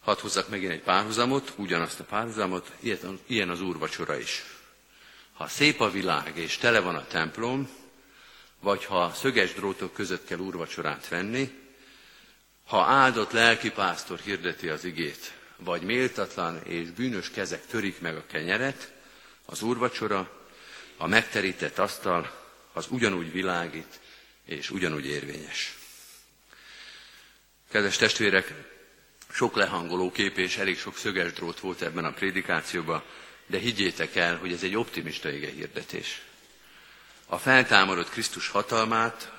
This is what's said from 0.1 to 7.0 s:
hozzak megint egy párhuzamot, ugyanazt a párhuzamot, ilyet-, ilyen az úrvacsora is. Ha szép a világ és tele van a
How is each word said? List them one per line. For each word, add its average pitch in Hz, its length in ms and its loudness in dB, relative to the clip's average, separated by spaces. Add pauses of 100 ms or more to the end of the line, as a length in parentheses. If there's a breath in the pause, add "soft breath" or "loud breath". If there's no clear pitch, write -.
hozzak 98 280 -2
megint 95 240 -2
egy 80 100 -6
párhuzamot, 110 720 4
ugyanazt 87 440 -2
a - 40 -10
párhuzamot, 104 760 -2
ilyet-, 101 240 -4 (220)
ilyen 104 240 0
az 87 100 -2
úrvacsora 78 580 -4
is. - 260 -6 (880 loud breath)
Ha 78 140 -8
szép 147 340 4
a 107 100 6
világ 85 460 0
és 82 200 -4
tele 117 240 6
van 87 140 0
a 76 120 -4